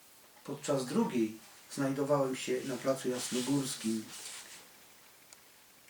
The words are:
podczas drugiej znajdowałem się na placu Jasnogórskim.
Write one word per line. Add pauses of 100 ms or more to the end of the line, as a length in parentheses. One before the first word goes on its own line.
(440)
podczas
drugiej (340)
znajdowałem
się (120)
na
placu
Jasnogórskim. (1800)